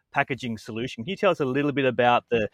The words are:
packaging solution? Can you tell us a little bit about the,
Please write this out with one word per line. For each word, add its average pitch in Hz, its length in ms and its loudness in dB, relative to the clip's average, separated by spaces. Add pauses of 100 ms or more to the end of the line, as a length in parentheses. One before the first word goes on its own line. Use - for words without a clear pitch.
(140)
packaging 127 420 -2
solution? 113 480 -8
Can 180 60 -8
you 196 60 -6
tell 190 160 2
us 156 80 -2
a 151 40 0
little 139 280 0
bit 131 120 0
about 120 460 4
the, 113 240 0